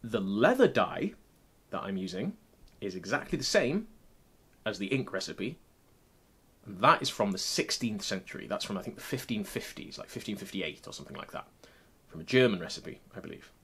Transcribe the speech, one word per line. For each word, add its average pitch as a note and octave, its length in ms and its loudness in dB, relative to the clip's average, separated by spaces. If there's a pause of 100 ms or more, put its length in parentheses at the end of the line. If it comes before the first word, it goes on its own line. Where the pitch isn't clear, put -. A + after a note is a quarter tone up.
The A2+ 180 0
leather C#3+ 460 6
dye G2 460 2 (580)
that - 100 -4
I'm G2 160 -4
using F#2+ 400 -4 (420)
is F#2+ 160 -6
exactly G#2+ 420 -2
the B2+ 60 -4
same F3+ 440 4 (760)
as G#2 140 -2
the G2 100 -4
ink C3 240 0
recipe, G2 460 -4 (1080)
and G2+ 140 -10
that C#3+ 200 8
is C3+ 80 0
from G2+ 220 2
the F#2 80 -2
sixteenth - 640 -2
century. - 420 -6
That's - 180 -2
from, G2+ 140 -2
I F2 60 -2
think, - 120 -8
the - 60 -16
fifteen A2 420 -4
fifties, - 540 -8
like - 120 -12
fifteen G#2+ 260 -6
fifty-eight F2+ 520 -6
or - 60 -12
something - 240 -12
like - 140 -12
that, - 160 -10 (600)
from D#2+ 140 -12
a - 40 -12
German B2 340 6
recipe, - 420 -10 (160)
I - 40 -12
believe. - 300 -14 (120)